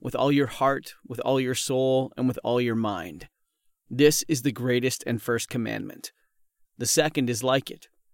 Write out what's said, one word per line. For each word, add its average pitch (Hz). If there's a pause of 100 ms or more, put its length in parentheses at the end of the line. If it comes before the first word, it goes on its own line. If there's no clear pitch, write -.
with -
all 139
your 143
heart, - (120)
with 117
all 135
your 127
soul, 131
and 127
with 123
all 120
your 120
mind. 92 (600)
This 143
is 139
the 139
greatest 123
and 117
first 117
commandment. 110 (680)
The 120
second 135
is 117
like 131
it. - (260)